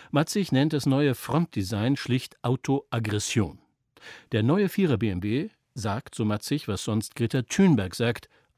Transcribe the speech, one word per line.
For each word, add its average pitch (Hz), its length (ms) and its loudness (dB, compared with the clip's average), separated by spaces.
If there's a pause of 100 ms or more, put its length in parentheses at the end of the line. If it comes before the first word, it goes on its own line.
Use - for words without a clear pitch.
(120)
Matzig 165 400 0
nennt 139 200 4
das 143 140 -2
neue 139 300 2
Frontdesign 113 840 -2
schlicht - 460 -4
Autoaggression. 113 1120 -2 (720)
Der 110 120 2
neue 175 260 4
Vierer 160 280 2
B 107 120 0
M 90 140 -2
W 131 260 -2 (240)
sagt, 110 400 -6
so 113 120 -2
Matzig, 107 420 -2
was 98 160 -4
sonst 110 320 -4
Greta 117 260 -2
Thunberg 120 540 4
sagt: 117 340 -2 (280)